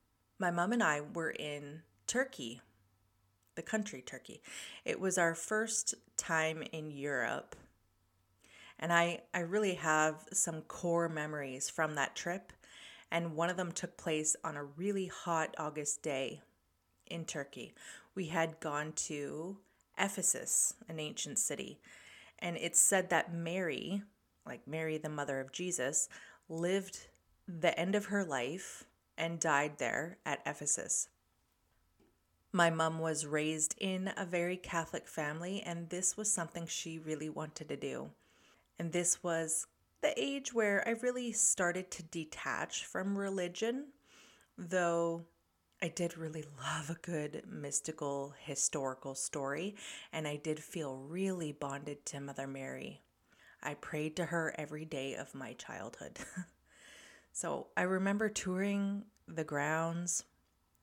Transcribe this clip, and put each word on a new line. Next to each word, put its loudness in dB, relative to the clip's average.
my 4
mom 4
and 4
I 4
were -2
in -6
Turkey, -2
the -6
country -4
Turkey. -14
It 0
was 2
our 6
first 0
time 2
in -6
Europe, -2
and 0
I, 6
I 2
really 2
have 4
some 2
core 2
memories -4
from 2
that 2
trip, -4
and 0
one 4
of 0
them 0
took -6
place 2
on -4
a -4
really 0
hot 0
August -2
day -2
in -6
Turkey. -6
We -2
had 2
gone -2
to -4
Ephesus, 2
an -4
ancient -4
city, -2
and -2
it's 2
said 8
that 6
Mary, 0
like -10
Mary, 0
the -4
mother 0
of -6
Jesus, 0
lived 0
the 4
end 4
of 2
her 2
life -2
and -2
died 4
there 0
at -2
Ephesus. 0
My 8
mom 4
was 0
raised 2
in 0
a -2
very 0
Catholic -4
family, -2
and -6
this 0
was 0
something -2
she -6
really -4
wanted -6
to -4
do. -6
And -4
this 2
was 0
the 4
age -2
where 4
I 4
really 0
started 4
to -8
detach -4
from 0
religion, 0
though 2
I 2
did -2
really -6
love -2
a -6
good -4
mystical -2
historical -2
story, -2
and -2
I -2
did -2
feel -4
really -2
bonded -6
to -6
Mother -6
Mary. -8
I -2
prayed -4
to 0
her 0
every -6
day -4
of -8
my -8
childhood. -10
<laughs> -4
So -2
I 6
remember 4
touring 0
the -2
grounds 0